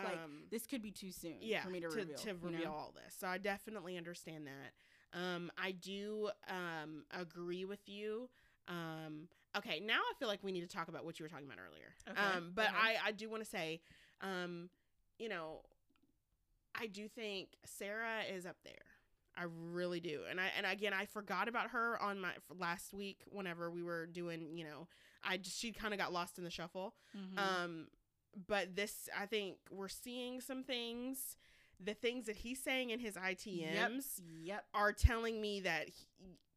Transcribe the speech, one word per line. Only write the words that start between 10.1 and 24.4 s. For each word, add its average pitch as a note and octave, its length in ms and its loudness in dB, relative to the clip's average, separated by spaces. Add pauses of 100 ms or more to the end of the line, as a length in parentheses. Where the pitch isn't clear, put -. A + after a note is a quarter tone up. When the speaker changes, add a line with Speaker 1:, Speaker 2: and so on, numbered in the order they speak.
Speaker 2:
feel C4 100 0
like G3+ 160 0
we G3 80 0
need F3+ 160 0
to F#3+ 80 -10
talk E3 120 -2
about D3+ 180 -6
what E3 140 -6
you E3 60 -6
were D3+ 40 -8
talking D3 160 -10
about A2 140 -10
earlier. D#2 360 -14 (140)
Speaker 1:
Okay, F#3+ 100 2
Speaker 2:
Um, F3+ 360 4
but G#3+ 140 8
Speaker 1:
okay. - 60 2
Speaker 2:
I, A3 300 8
I G#3+ 60 6
do G#3+ 180 -6
wanna A3 160 -2
say, E3 360 -2 (400)
um, F3+ 500 -2 (480)
you A3+ 100 -4
know, D#3+ 340 -4 (1120)
I A#3+ 140 0
do G#3 200 -6
think G#3 420 -2 (160)
Sarah A3 580 0
is F3+ 220 -2
up F3 180 -8
there. - 100 -14 (640)
I F3 80 0 (260)
really F3 280 2
do. D#3 300 0
And D#3+ 100 0
I, F#3 80 4 (100)
and G3+ 80 2
again, G3 280 4
I G3 120 2
forgot G3+ 420 2
about A3+ 240 2
her A#3 300 4
on G3+ 200 2
my, F3+ 80 2
f-, - 280 -8
last F3+ 360 0
week G3 360 -4
whenever E3+ 400 -2
we F3 140 -2
were E3+ 240 0
doing, E3+ 500 -4